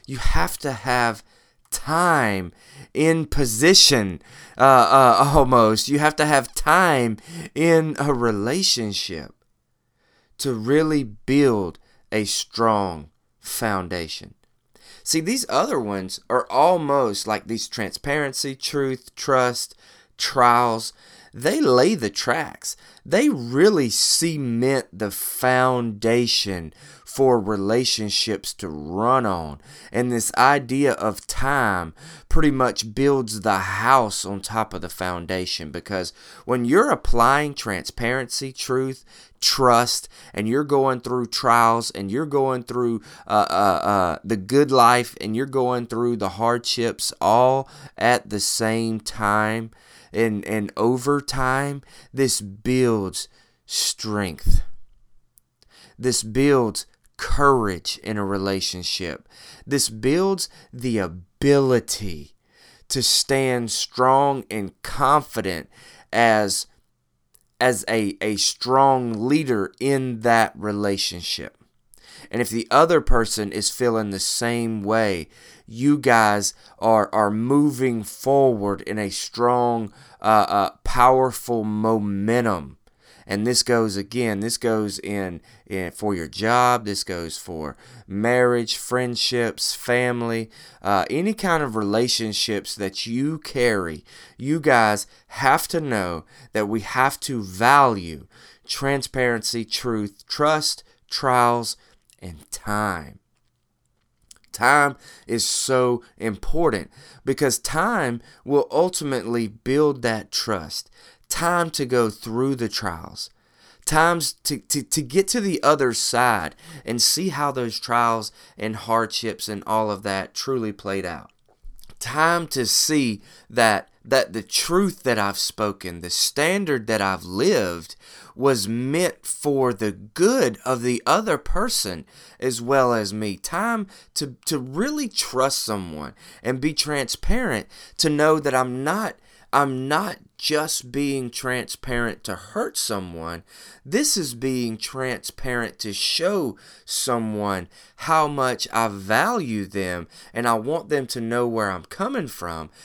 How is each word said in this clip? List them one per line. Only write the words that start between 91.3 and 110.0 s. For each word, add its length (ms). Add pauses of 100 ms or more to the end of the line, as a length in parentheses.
kind 300
of 140
relationships 960
that 320
you 320
carry. 640 (320)
You 220
guys 480 (220)
have 400
to 120
know 440 (280)
that 140
we 140
have 400
to 200
value 880 (400)
transparency, 960
truth, 640
trust, 560 (260)
trials, 680 (440)
and 300
time. 720 (1300)
Time 460 (320)
is 180
so 560 (160)
important 720 (340)
because 340
time 640 (240)
will 280
ultimately 720
build 560